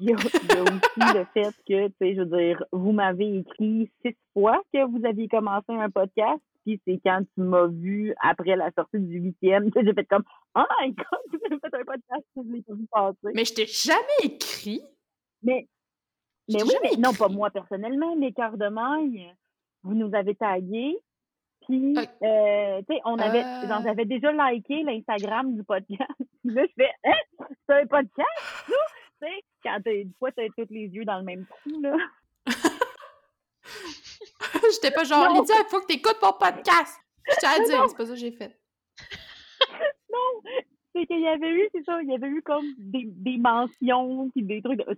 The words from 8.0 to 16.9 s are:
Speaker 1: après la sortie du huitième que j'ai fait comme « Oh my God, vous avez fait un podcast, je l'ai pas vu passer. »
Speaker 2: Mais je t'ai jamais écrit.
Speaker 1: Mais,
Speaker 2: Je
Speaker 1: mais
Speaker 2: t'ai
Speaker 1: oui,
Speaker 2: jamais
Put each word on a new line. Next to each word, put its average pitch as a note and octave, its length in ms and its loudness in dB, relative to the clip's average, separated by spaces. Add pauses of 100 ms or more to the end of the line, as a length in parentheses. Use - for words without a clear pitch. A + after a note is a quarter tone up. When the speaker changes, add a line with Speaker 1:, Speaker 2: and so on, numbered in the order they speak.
Speaker 1:
après E3+ 340 2
la F3 160 0
sortie F3+ 280 -2
du F3 200 -4
huitième F#3+ 520 2
que - 140 4
j'ai G#3 80 6
fait - 120 0
comme « G3+ 180 2 (320)
Oh B3+ 80 6 (160)
my C4 140 0
God, - 120 -10 (260)
vous D#4+ 140 -6
avez D4 140 -4
fait C#4+ 180 -10
un B3 80 -6
podcast, C4 400 -8 (100)
je C4+ 60 -12 (120)
l'ai A#3+ 100 -10
pas A3 100 -14
vu G#3+ 180 -10
passer. » G3 260 0 (180)
Speaker 2:
Mais A3+ 100 2
je A3+ 80 -4
t'ai A3 140 -2
jamais A#4 560 2
écrit. - 580 -6 (600)
Speaker 1:
Mais, B3 240 -2 (800)
Speaker 2:
Je G#3+ 60 -2
Speaker 1:
mais G#3 60 2
Speaker 2:
t'ai G#3+ 40 2
Speaker 1:
oui, A#3+ 80 2
Speaker 2:
jamais C5 240 2